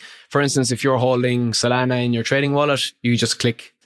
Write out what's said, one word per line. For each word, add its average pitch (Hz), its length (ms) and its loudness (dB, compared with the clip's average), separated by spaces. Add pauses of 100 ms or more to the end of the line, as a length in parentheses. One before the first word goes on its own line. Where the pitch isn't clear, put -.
(300)
for 147 120 0
instance, 131 300 0
if 117 120 -4
you're 131 140 2
holding 123 540 0
Solana 123 540 0
in 120 80 0
your 113 100 0
trading 139 300 0
wallet, 143 480 0
you 120 160 2
just 113 220 -2
click - 340 -2 (120)